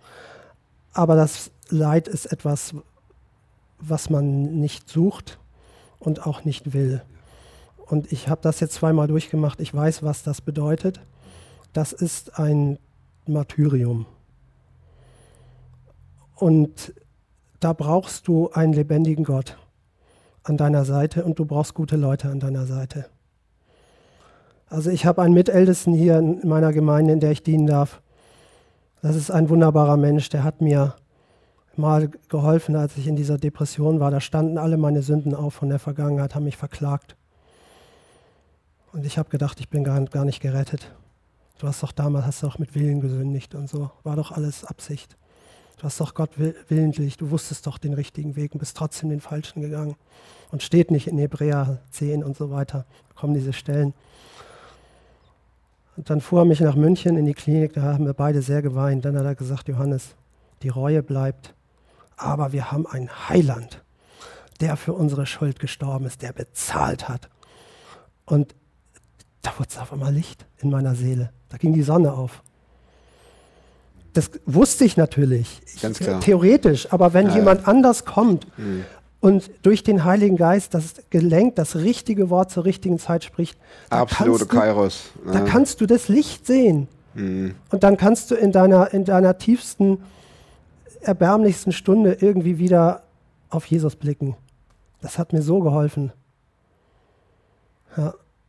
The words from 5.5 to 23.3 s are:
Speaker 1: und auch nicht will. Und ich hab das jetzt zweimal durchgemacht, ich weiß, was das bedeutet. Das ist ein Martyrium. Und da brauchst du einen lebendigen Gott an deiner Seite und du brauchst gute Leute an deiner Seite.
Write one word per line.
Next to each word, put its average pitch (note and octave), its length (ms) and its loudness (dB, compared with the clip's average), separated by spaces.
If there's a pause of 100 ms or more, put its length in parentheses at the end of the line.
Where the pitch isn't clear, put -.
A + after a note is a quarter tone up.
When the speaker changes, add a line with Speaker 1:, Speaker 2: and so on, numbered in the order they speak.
Speaker 1:
und D3+ 280 -6
auch D3+ 180 -6
nicht C#3+ 300 -6
will. C3+ 280 -2 (840)
Und D3+ 260 -4
ich - 160 -8
hab D#3 140 -4
das D#3 180 -2
jetzt D#3 140 -6
zweimal D#3+ 340 0
durchgemacht, D#3 520 -2
ich - 140 -10
weiß, D3+ 280 -2
was D3+ 200 -4
das B2+ 200 -8
bedeutet. D#3 580 -4 (720)
Das D#3 200 -4
ist - 460 -8
ein D3 400 0 (480)
Martyrium. C#3 800 -2 (2250)
Und D#3 580 0 (680)
da E3 120 0
brauchst D#3+ 560 -4
du E3+ 220 2
einen D#3+ 220 2
lebendigen D3+ 520 0
Gott C3+ 320 -4 (840)
an D3+ 140 -4
deiner D3 280 2
Seite C#3+ 400 -2
und D#3+ 140 -2
du E3 60 -2
brauchst D3 300 -4
gute D#3 220 -4
Leute C#3 340 -2
an C#3 100 -6
deiner C3+ 260 -4
Seite. C3 400 -10 (1600)